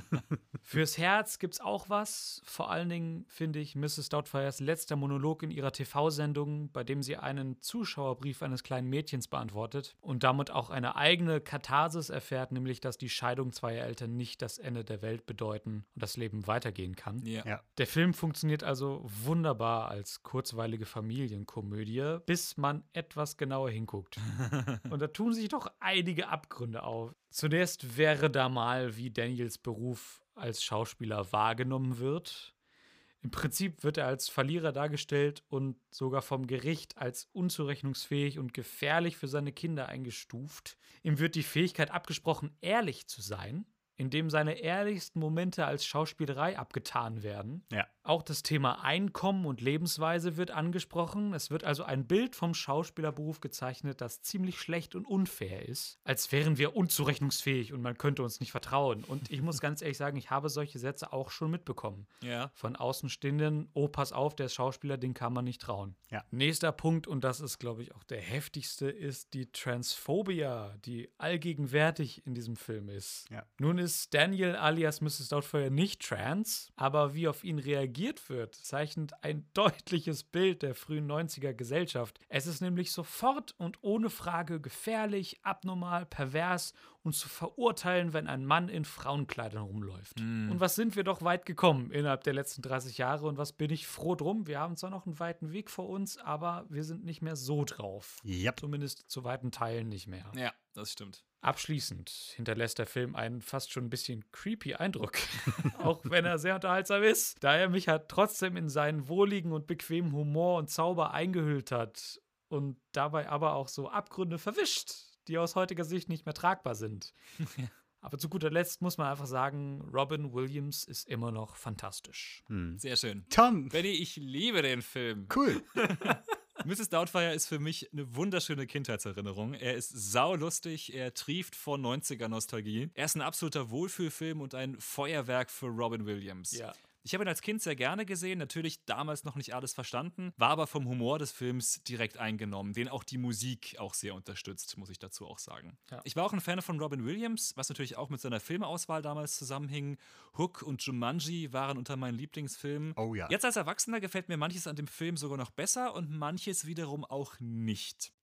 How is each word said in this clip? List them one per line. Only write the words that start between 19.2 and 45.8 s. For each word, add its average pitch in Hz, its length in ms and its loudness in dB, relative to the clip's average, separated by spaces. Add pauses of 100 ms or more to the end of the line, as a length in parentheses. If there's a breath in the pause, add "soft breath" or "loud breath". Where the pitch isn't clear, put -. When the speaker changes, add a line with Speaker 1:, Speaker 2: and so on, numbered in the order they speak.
Speaker 1:
als - 340 -8
kurzweilige 113 640 -2
Familienkomödie, 110 1400 -2
bis 175 300 0
man 147 360 0
etwas 156 440 -4
genauer 135 340 0
hinguckt. 110 480 -4 (320)
Speaker 2:
<laughs> 127 400 -2
Speaker 1:
Und 143 100 -2
da 151 80 0
tun 220 240 2
sich 226 160 0
doch 269 180 -2 (140)
einige 185 480 2
Abgründe 120 540 -6
auf. 113 300 -4 (180)
Zunächst 151 680 2
wäre 151 340 8
da 131 180 4
mal, 123 480 2
wie 120 140 -4
Daniels 120 480 0
Beruf 117 600 -4 (200)
als 117 240 -2
Schauspieler 107 680 -2
wahrgenommen 123 640 4
wird. 143 560 -2 (680 soft breath)
Im 131 80 -2
Prinzip 170 540 0
wird 151 140 4
er 143 80 2
als 131 220 0
Verlierer 156 440 2
dargestellt 147 760 0
und 135 280 0 (140)
sogar 131 320 0
vom 131 240 -2
Gericht 135 500 -2
als - 360 -6
unzurechnungsfähig 143 1040 0
und 131 160 -4
gefährlich 160 640 2
für 143 100 -4
seine 143 240 -2
Kinder 160 360 -2
eingestuft. 127 920 -10 (240 soft breath)
Ihm 151 160 4
wird 165 160 4
die 160 80 2
Fähigkeit 160 480 2
abgesprochen, 160 720 -2
ehrlich 196 460 0
zu - 120 -10
sein, 104 460 -6 (340)
indem 147 300 2
seine 151 280 4
ehrlichsten 190 640 0
Momente 160 460 2
als 143 180 0